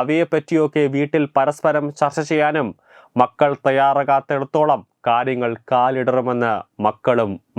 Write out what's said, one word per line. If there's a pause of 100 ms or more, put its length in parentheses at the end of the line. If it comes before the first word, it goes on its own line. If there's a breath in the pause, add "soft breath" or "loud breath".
അവയെപ്പറ്റിയൊക്കെ (120)
വീട്ടിൽ (140)
പരസ്പരം (120)
ചർച്ച (120)
ചെയ്യാനും (540 soft breath)
മക്കൾ (140)
തയ്യാറാകാത്തിടത്തോളം (260)
കാര്യങ്ങൾ (200)
കാലിടറുമെന്ന് (320)
മക്കളും (260)